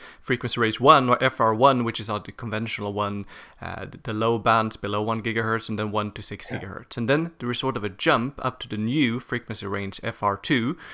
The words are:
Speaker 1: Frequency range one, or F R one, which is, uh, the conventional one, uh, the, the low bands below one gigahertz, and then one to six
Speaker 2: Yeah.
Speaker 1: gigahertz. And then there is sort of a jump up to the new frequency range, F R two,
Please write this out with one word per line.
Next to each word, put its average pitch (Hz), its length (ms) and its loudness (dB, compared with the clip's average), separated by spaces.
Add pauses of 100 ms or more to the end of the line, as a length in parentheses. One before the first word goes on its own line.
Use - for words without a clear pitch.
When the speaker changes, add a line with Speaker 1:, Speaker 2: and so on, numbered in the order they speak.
(200)
Speaker 1:
Frequency 123 400 -2
range 110 200 2
one, 135 300 8
or 123 140 4
F 131 160 0
R 113 140 6
one, 123 300 6
which 113 160 -2
is, 107 100 -6
uh, 104 80 -2
the - 140 -10
conventional 107 600 -6
one, 101 360 -2 (340)
uh, 90 240 -8
the, 95 160 -14
the 117 120 -6
low 113 260 2
bands 110 380 2
below 104 260 -2
one 113 180 -2
gigahertz, 113 480 -2
and 107 80 -4
then 107 140 -2
one 104 220 -2
to 104 100 -10
six - 260 -10
Speaker 2:
Yeah. 123 80 -6
Speaker 1:
gigahertz. - 400 -10
And 120 100 -2
then 160 300 2
there 123 140 -4
is 120 80 -2
sort 127 180 -2
of 101 60 -4
a 104 60 -4
jump 135 540 0
up 123 180 -4
to - 60 -12
the 110 100 -6
new 120 420 2
frequency 110 480 -8
range, 98 340 -6
F - 220 -6
R 101 120 2
two, 127 400 0 (180)